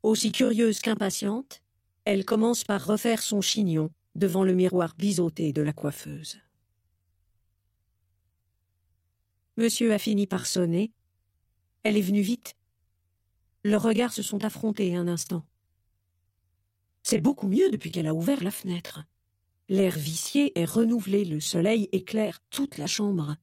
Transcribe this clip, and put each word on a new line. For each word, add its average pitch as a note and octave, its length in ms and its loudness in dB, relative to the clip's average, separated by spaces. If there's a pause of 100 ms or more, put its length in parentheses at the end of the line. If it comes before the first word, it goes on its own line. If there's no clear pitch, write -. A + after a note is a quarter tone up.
Aussi G#3+ 280 2
curieuse A3+ 500 2
qu'impatiente, G#3+ 800 -2 (440)
elle G3 200 2
commence A3+ 380 2
par G3 220 -2
refaire A3 360 0
son G3+ 200 0
chignon E3 480 0 (260)
devant F#3 280 2
le F#3+ 100 4
miroir F3+ 440 2
biseauté E3+ 560 0
de D3 80 0
la D3+ 120 0
coiffeuse. D3 640 -8 (3250)
Monsieur A3+ 380 2
a G3+ 60 2
fini G3+ 280 0
par F#3 180 -4
sonner. F3+ 460 0 (920)
Elle G#3+ 140 2
est G#3+ 40 4
venue G3 200 2
vite. A3+ 340 -2 (1080)
Leurs G#3 200 2
regards A3+ 300 2
se G#3+ 80 -6
sont G3+ 220 -4
affrontés G#3 520 -2
un F3 120 0
instant. E3+ 380 -4 (1600)
C'est A3+ 140 2
beaucoup G#3+ 280 0
mieux D4 220 4
depuis D#3+ 220 -6
qu'elle D#3+ 160 -2
a D#3 60 0
ouvert F3 300 0
la G3 80 -2
fenêtre. F3 520 -8 (680)
L'air F#3+ 280 2
vicié E3 600 -2
est E3+ 80 0
renouvelé, G#3 600 0
le D#3 140 -4
soleil G3 520 0
éclaire G3 480 -2 (100)
toute - 280 -6
la D3 100 -6
chambre. F3+ 560 -2